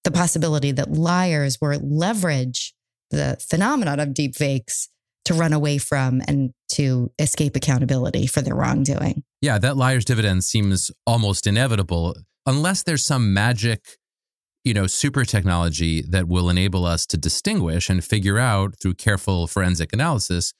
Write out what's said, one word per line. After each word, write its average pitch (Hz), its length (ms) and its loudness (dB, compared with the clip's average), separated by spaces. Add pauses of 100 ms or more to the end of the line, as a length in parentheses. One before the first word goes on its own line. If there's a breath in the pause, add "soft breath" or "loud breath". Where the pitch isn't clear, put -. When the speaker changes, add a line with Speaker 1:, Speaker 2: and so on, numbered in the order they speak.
Speaker 1:
The 175 60 0
possibility 156 600 0
that 139 200 -4
liars 165 680 0
will 143 200 -2
leverage 151 920 -2 (360)
the 143 300 -2
phenomenon 180 600 0
of 143 100 -2
deepfakes 135 800 -2 (360)
to - 80 0
run 160 220 2
away 147 240 0
from 131 500 0
and 139 240 0 (200)
to 127 460 0
escape 147 380 0
accountability 131 680 0
for 139 160 0
their 131 120 -2
wrongdoing. - 680 0 (160)
Speaker 2:
Yeah, 139 180 2
that 135 200 0
liar's 127 260 2
dividend 104 400 2
seems 98 460 0 (160)
almost 110 400 0
inevitable, 98 680 0 (280)
unless 156 380 0
there's 151 220 0
some 120 280 2
magic, 110 640 0 (680)
you 120 120 0
know, 98 120 2
super 139 380 0
technology 85 800 0
that 87 260 0
will 87 220 2
enable 92 340 2
us 85 220 0
to - 100 -4
distinguish 87 720 -2
and 92 160 0
figure 101 340 0
out 101 400 0
through 92 160 -2
careful 92 520 -2
forensic 90 480 -2
analysis 110 640 -2